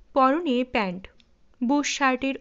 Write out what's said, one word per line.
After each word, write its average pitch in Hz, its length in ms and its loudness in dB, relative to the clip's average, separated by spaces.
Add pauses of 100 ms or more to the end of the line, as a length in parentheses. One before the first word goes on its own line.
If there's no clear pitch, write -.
(140)
পরনে 269 500 2
প্যান্ট, 196 440 -4 (560)
বুশ 277 340 0
শার্টের 269 440 0